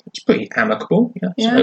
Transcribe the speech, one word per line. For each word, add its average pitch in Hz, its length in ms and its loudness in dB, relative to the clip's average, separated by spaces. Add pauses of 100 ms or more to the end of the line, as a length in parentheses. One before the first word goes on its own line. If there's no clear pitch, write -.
it's - 120 -14
pretty - 340 0
amicable. 123 560 0 (120)
Yeah. 185 60 -2 (220)
So, 247 120 2